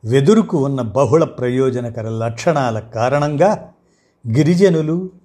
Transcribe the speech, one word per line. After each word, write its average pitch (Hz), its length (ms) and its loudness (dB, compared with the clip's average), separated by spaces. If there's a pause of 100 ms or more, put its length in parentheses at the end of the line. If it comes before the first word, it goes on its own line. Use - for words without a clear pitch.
వెదురుకు 139 600 2
ఉన్న 139 160 -4
బహుళ 127 440 2
ప్రయోజనకర 123 840 -4
లక్షణాల 117 720 -2
కారణంగా 147 920 -2 (560)
గిరిజనులు 170 840 2 (140)